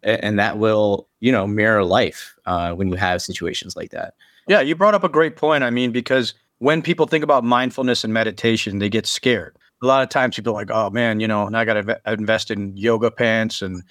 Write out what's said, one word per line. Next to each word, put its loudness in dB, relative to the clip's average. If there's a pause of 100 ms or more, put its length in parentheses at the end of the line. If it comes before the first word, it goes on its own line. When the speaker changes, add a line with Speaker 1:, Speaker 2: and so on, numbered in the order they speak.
Speaker 1:
A-, 0
and 0
that 0
will, 2 (120)
you 2
know, 2
mirror 2
life, 0 (100)
uh, -2
when -2
you -2
have -2
situations -8
like -12
that. -10 (320)
Speaker 2:
Yeah, 4
you 0
brought 4
up 0
a 2
great 2
point. 2
I 0
mean, 0
because -2 (240)
when 2
people 0
think 0
about 2
mindfulness 0
and -4
meditation, 0
they 0
get -2
scared. -2 (260)
A 0
lot 4
of -8
times 0
people -4
are -4
like, -8
"Oh 0
man, 0
you -2
know, 0
now -2
I 2
gotta 0
ve-, -2 (120)
invest -2
in -8
yoga 0
pants -2
and -8